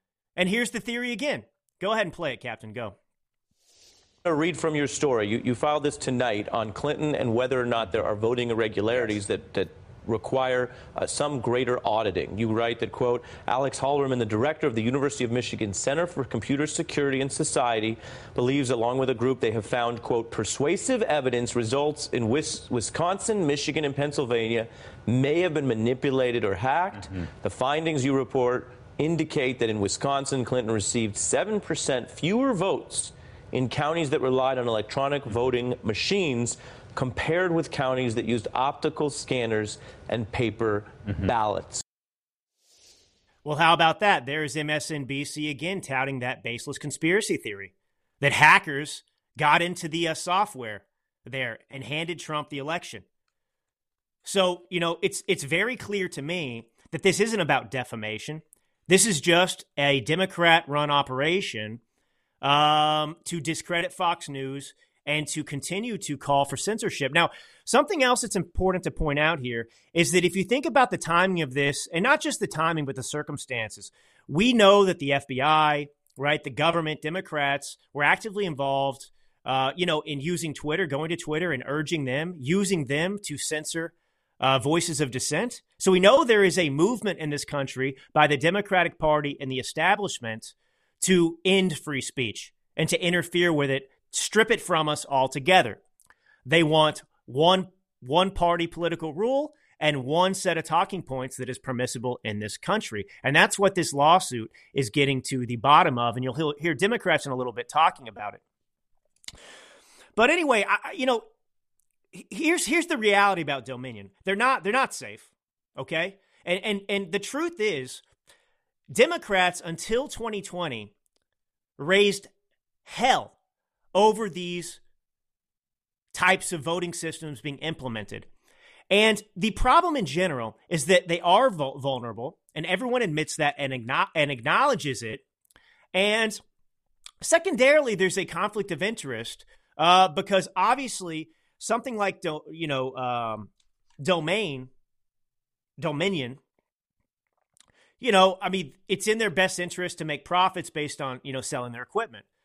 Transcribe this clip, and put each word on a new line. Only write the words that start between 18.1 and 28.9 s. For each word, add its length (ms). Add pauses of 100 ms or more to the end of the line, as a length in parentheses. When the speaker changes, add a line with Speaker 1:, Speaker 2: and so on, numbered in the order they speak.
Speaker 2:
believes, 360
along 280
with 120
a 40
group 240
they 140
have 120
found, 380
quote, 300
persuasive 680
evidence 520
results 540
in 200
Wis-, 400
Wisconsin, 800
Michigan, 380
and 100
Pennsylvania 720 (400)
may 320
have 160
been 140
manipulated 760
or 120
hacked. 480
Speaker 3:
Mm-hmm. 220 (160)
Speaker 2:
The 80
findings 540
you 120
report 560 (260)